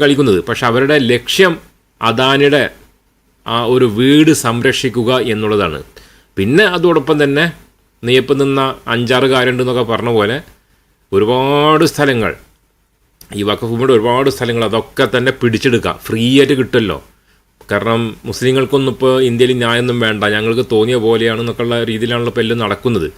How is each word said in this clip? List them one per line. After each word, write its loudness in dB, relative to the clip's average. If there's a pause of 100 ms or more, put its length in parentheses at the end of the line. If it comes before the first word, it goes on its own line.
കളിക്കുന്നത്. 2
പക്ഷെ -4
അവരുടെ 2 (160)
ലക്ഷ്യം 2 (480)
അദാനിയുടെ 2 (840)
ആ -2 (160)
ഒരു 4 (140)
വീട് 6 (120)
സംരക്ഷിക്കുക -2 (220)
എന്നുള്ളതാണ്. -2 (560)
പിന്നെ 2 (120)
അതോടൊപ്പം 2
തന്നെ 0 (600)
നീയപ്പം 2
നിന്ന 0 (320)
അഞ്ചാറ് 0
കാര്യമുണ്ടെന്നൊക്കെ 0
പറഞ്ഞ -2
പോലെ 0 (840)
ഒരുപാട് 2
സ്ഥലങ്ങൾ, -2 (1040)
ഈ -4
വഖഫ് -4
ഭൂമിയുടെ 0
ഒരുപാട് 2
സ്ഥലങ്ങൾ -4
അതൊക്കെ -2 (100)
തന്നെ 0
പിടിച്ചെടുക്കുക, 0 (140)
ഫ്രീ -4 (160)
ആയിട്ട് 4
കിട്ടുമല്ലോ. -2 (720)
കാരണം 0 (280)
മുസ്ലിങ്ങൾക്കൊന്നും -2
ഇപ്പോൾ 0 (160)
ഇന്ത്യയിൽ 2 (100)
ന്യായമൊന്നും 0
വേണ്ട, -2 (140)
ഞങ്ങൾക്ക് -2
തോന്നിയ 2 (100)
പോലെയാണെന്നൊക്കെയുള്ള -2 (140)
രീതിയിലാണല്ലോ -4
ഇപ്പോൾ 0
എല്ലാം -2
നടക്കുന്നത്. -2